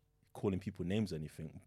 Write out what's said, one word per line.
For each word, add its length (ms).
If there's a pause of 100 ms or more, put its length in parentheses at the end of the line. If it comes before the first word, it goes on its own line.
(340)
calling 260
people 260
names 280
or 20
anything, 340 (180)